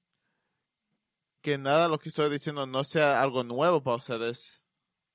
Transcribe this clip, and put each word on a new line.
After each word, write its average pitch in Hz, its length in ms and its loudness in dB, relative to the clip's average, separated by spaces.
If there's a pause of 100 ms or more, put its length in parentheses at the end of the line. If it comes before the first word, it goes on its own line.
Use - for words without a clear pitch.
(1400)
Que 143 160 0
nada 139 260 4
de 170 60 2
lo 156 100 0
que - 80 -12
estoy 151 240 0
diciendo 143 340 -6
no 131 200 -2
sea 143 360 2
algo 131 220 0
nuevo 143 400 2
para 120 140 0
ustedes. 117 680 -6 (520)